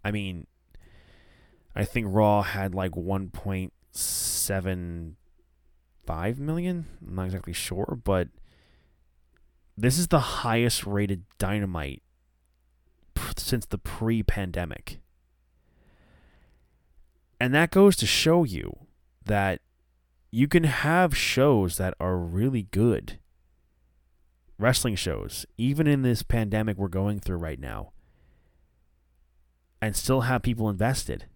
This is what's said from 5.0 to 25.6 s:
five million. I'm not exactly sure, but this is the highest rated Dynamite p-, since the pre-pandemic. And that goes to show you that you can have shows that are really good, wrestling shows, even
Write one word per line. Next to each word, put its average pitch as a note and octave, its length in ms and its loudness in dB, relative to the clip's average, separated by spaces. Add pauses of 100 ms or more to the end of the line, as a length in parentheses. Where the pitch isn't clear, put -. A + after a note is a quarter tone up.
five F#2 340 -4
million. E3+ 480 -4 (200)
I'm F#2 80 -10
not F#2 120 -2
exactly F2+ 260 -6
sure, F#2+ 500 -6
but F#2 240 2 (1500)
this B2+ 220 2
is F3 120 0
the E3 100 6
highest A#2 680 0
rated G2+ 380 -2 (160)
Dynamite F#2 640 -4 (1120)
p-, - 220 -6
since - 280 -4
the - 140 -8
pre-pandemic. F#2+ 1200 -4 (2500)
And B2 160 2
that E3 160 4
goes F#3+ 240 8
to - 100 0
show E3 380 4
you A#1+ 420 -6 (400)
that G2 360 0 (680)
you B2 180 2
can E3 180 4
have D#3 520 2
shows B2 600 4
that F#2 220 -2
are F#2 180 0
really G2 460 -2
good, F#2+ 540 0 (1400)
wrestling A#2+ 360 2
shows, A1+ 500 -6 (120)
even C#3+ 300 2